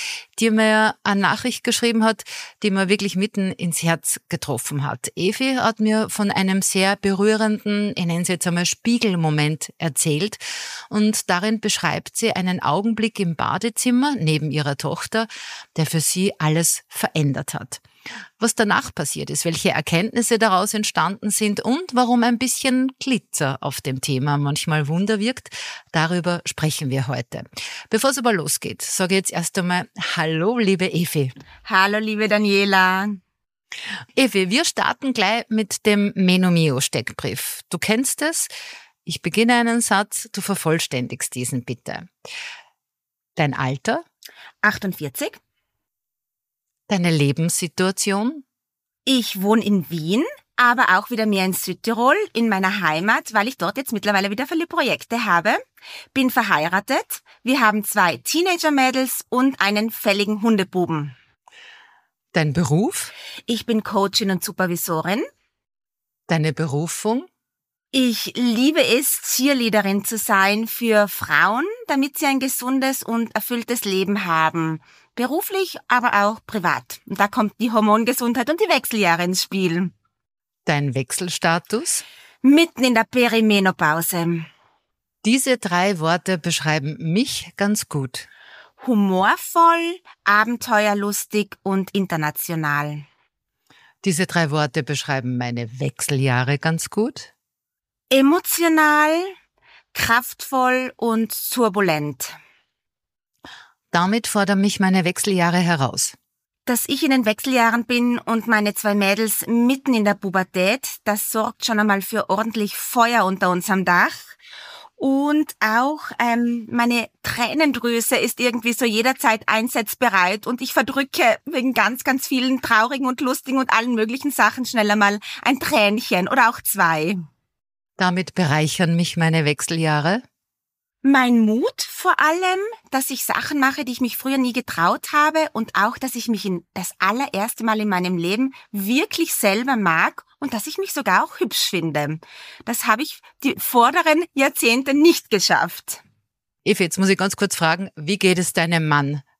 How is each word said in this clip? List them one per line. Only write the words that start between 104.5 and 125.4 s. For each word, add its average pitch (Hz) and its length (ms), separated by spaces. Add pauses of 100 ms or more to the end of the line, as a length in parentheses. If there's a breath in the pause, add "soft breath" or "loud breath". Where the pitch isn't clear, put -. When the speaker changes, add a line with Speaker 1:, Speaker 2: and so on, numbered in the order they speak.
Speaker 1:
mich 202 220
meine 185 240
Wechseljahre 180 540
heraus. 165 560 (500)
Speaker 2:
Dass 240 220
ich 285 160
in 285 80
den 262 140
Wechseljahren 233 600
bin 240 340
und 226 280
meine 208 260
zwei 208 220
Mädels 202 520
mitten 254 460
in 214 100
der 202 120
Pubertät, 190 920
das 208 260
sorgt 220 340
schon 220 140
einmal 202 220
für - 280
ordentlich 214 460
Feuer 233 480
unter 190 260
unserem 180 360
Dach. 190 260 (840 loud breath)
Und 285 640
auch, 254 580
ähm, 233 500
meine 240 400 (140)
Tränendrüse 240 920
ist - 240
irgendwie 240 320
so 254 100
jederzeit 226 640
einsatzbereit 214 1000
und 247 140
ich 262 120
verdrücke 269 720
wegen 262 280
ganz, 226 300
ganz 262 240
vielen 254 340
traurigen 240 460
und 254 140
lustigen 262 360
und 254 140
allen 233 240
möglichen 233 360
Sachen 247 340
schnell 208 260
einmal 208 280 (240 loud breath)